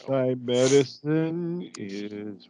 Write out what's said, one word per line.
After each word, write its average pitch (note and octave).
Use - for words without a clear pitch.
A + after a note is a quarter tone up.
My C3
medicine D3
is G#2